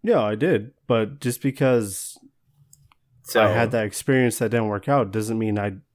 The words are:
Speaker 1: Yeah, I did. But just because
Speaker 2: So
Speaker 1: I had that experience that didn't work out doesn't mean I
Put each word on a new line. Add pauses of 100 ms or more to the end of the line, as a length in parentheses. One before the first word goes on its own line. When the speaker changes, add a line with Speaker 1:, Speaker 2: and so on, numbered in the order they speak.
Speaker 1:
Yeah,
I
did. (140)
But
just
because (1040)
Speaker 2:
So
Speaker 1:
I
had
that
experience
that
didn't
work
out
doesn't
mean
I (200)